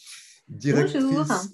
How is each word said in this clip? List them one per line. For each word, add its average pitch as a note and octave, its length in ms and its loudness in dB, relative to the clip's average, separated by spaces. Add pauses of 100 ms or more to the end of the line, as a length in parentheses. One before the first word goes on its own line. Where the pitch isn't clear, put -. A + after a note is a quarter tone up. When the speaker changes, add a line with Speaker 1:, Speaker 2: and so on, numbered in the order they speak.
(480)
Speaker 1:
Directrice, C#3+ 560 2
Speaker 2:
Bonjour. C4+ 200 2 (300)